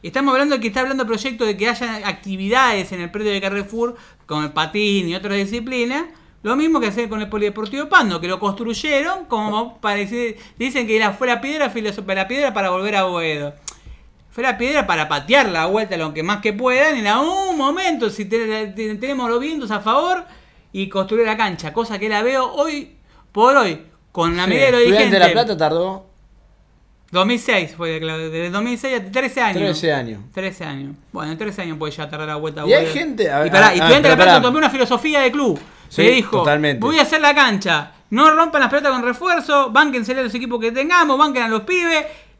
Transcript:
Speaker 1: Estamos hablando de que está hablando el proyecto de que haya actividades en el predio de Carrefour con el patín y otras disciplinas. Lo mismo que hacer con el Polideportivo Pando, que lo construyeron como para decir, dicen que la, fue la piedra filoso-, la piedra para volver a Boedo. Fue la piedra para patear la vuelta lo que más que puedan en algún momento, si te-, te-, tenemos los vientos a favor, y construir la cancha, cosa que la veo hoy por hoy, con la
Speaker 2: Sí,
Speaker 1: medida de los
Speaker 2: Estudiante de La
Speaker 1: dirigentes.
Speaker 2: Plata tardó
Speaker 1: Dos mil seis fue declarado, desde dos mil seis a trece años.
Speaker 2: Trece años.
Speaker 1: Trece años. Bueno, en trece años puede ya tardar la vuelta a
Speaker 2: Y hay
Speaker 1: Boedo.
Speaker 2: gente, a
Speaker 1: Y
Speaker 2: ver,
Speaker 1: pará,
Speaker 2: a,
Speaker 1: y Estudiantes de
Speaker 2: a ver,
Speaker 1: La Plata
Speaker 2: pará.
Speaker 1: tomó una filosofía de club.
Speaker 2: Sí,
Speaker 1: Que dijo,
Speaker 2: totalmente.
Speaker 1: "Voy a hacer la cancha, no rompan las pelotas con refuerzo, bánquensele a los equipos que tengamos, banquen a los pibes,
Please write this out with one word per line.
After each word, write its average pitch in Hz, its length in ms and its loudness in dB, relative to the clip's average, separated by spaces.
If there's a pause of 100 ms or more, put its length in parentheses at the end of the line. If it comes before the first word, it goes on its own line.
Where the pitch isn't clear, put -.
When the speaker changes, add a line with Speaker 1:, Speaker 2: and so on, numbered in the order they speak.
Speaker 1:
Estamos 269 300 -2
hablando 277 240 2
de 240 60 -2
que 226 60 -4
está 214 120 -4
hablando 262 240 -2
el 220 40 -6
proyecto 240 380 -4
de 208 120 -2
que 202 100 -2
haya 226 400 -6
actividades 196 880 0
en 180 80 -8
el 175 100 -10
predio 208 200 -4
de 196 100 -2
Carrefour 202 560 -4 (280)
con 151 200 -4
el 143 60 -8
patín 185 580 0
y 170 60 -4
otras 196 220 -6
disciplinas. 240 680 -4 (360)
Lo 226 140 -2
mismo 311 240 2
que 233 80 0
hacer 214 220 -4
con 214 100 -6
el 208 80 -6
Polideportivo 214 640 -4
Pando, 214 320 4
que 175 80 4
lo 185 100 -2
construyeron 277 840 -2
como 220 560 -4
para 208 160 -2
decir, 220 400 -4 (200)
dicen 247 300 -4
que 214 100 2
la, 214 140 2
fue 254 160 -4
la 240 140 0
piedra 285 280 -2
filoso-, 202 380 -8
la 190 220 -2
piedra 262 240 -2
para 190 160 -2
volver 196 260 -2
a 196 80 2
Boedo. 160 500 -4 (760)
Fue 233 120 -10
la 254 140 -2
piedra 269 300 0
para 160 220 -2
patear 208 400 2
la 165 160 -2
vuelta 190 320 -2
lo 156 160 -4
que 156 100 -6
más 202 160 -2
que 214 140 -2
puedan 254 420 2
en 214 120 -2
algún 339 500 0
momento, 294 520 -2
si 214 140 -8
te-, 220 440 -2
te-, 214 280 -8
tenemos 254 340 -6
los 240 120 0
vientos 285 280 -6
a 208 120 -4
favor, 330 420 0 (480)
y 190 160 -6
construir 196 380 0
la 214 100 -2
cancha, 185 380 -4
cosa 220 260 -4
que 208 80 -6
la 214 160 -2
veo 254 300 0
hoy 294 420 -6 (380)
por 247 240 6
hoy, 185 240 0 (320)
con 170 240 0
la 180 80 0
Speaker 2:
Sí, 185 60 0
Speaker 1:
medida 262 160 4
de 254 40 4
los 247 100 4
Speaker 2:
Estudiante 214 340 6
de 190 40 6
La 180 60 8
Speaker 1:
dirigentes. 208 320 2
Speaker 2:
Plata - 0 -
tardó 170 480 0 (1040)
Speaker 1:
Dos 180 140 2
mil 233 140 0
seis 196 360 0
fue 165 180 -6
declarado, 160 360 -6
desde 170 220 -6
dos 196 100 -2
mil 240 160 -4
seis 254 240 -4
a 190 100 -14
trece 262 300 -2
años. 202 220 0
Speaker 2:
Trece 170 280 0
años. 117 300 -4 (100)
Speaker 1:
Trece 190 320 -10
años. 139 320 -12 (160)
Bueno, 156 200 -8
en 165 80 -8
trece 202 240 -8
años 160 160 -8
puede 151 120 -6
ya 147 160 -12
tardar 151 200 -10
la 151 80 -6
vuelta 151 260 -8
a 147 60 -2
Speaker 2:
Y 233 60 8
hay - 100 6
Speaker 1:
Boedo. - 100 -2
Speaker 2:
gente, 233 380 -2
a 143 80 2
Speaker 1:
Y 151 60 2
Speaker 2:
ver, 165 60 0
Speaker 1:
pará, 196 180 8
Speaker 2:
a, 185 60 2
Speaker 1:
y 175 40 4
Estudiantes 165 240 8
de - 60 6
Speaker 2:
a - 20 8
ver, - 80 6
Speaker 1:
La 185 60 8
Plata 180 80 10
Speaker 2:
pará. 160 100 8
Speaker 1:
tomó 247 160 2
una 311 100 4
filosofía 269 520 0
de 254 100 2
club. 247 280 0 (300)
Speaker 2:
Sí, - 140 0
Speaker 1:
Que 226 80 8
dijo, 226 260 2
Speaker 2:
totalmente. 151 480 2
Speaker 1:
"Voy 302 140 2
a - 20 6
hacer 302 180 2
la 294 140 4
cancha, 196 600 0 (180)
no 233 180 6
rompan 320 320 2
las 254 80 2
pelotas 285 220 2
con 254 100 -2
refuerzo, 277 720 0
bánquensele 254 480 0
a 262 40 -2
los 220 120 -6
equipos 240 240 -4
que 226 120 -2
tengamos, 285 460 2
banquen 277 240 2
a 226 60 -2
los 220 140 -2
pibes, 330 440 0 (340)